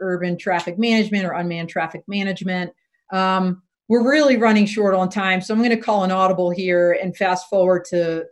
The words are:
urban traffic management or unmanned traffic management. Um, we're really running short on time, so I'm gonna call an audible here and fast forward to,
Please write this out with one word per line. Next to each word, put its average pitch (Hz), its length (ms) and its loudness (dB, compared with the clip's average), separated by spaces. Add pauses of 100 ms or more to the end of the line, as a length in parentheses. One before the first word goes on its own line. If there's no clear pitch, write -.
urban 180 360 -4
traffic 175 400 -4
management 214 460 0
or 170 80 -4
unmanned 170 380 -6
traffic 160 400 -6
management. 190 640 -4 (400)
Um, 190 480 0 (260)
we're 226 240 2
really 285 240 4
running 214 300 4
short 202 280 0
on 185 140 2
time, 185 320 -2
so 202 140 -6
I'm 220 100 2
gonna 233 140 2
call 208 260 0
an 185 80 0
audible 185 400 2
here 175 500 2
and 180 140 -6
fast 185 340 -2
forward 185 420 2
to, 165 400 -2